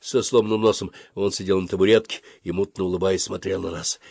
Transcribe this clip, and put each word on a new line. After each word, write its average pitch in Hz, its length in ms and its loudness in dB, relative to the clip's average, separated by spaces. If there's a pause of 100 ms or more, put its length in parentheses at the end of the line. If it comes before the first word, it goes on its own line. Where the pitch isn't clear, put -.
со 123 220 -2
сломанным 110 380 2
носом. 104 320 2 (220)
Он 98 180 -2
сидел 95 300 0
на 87 60 -6
табуретке 107 520 4 (220)
и, 87 100 -6
мутно 95 320 -4
улыбаясь, 92 380 0
смотрел 95 400 -6
на 87 80 -6
нас. 82 300 -8 (100)